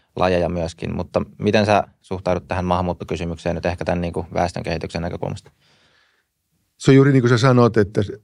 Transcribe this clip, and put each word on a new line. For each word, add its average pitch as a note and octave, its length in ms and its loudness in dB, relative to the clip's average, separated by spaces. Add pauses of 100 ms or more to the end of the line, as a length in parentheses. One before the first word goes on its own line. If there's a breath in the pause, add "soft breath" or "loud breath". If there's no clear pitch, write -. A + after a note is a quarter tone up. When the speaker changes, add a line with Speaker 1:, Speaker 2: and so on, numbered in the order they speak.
(160)
Speaker 1:
lajeja F2 340 0
myöskin, E2+ 460 -8
mutta F2+ 260 -4 (160)
miten G#2 280 0
sä G2+ 180 2 (180)
suhtaudut F2+ 460 -6
tähän F2+ 180 -4
maahanmuuttokysymykseen F2 880 -4
nyt D#2+ 100 -6
ehkä F2 200 -6
tän F2+ 160 -2
niinku F2 320 -6
väestönkehityksen E2+ 680 -6
näkökulmasta? F2+ 500 -10 (1300)
Speaker 2:
Se - 140 4
on C3+ 40 10
juuri C3+ 160 8
niin C3+ 100 4
kuin A#2+ 80 4
sä B2 80 4
sanot, B2 400 4
että G#2+ 240 0 (220)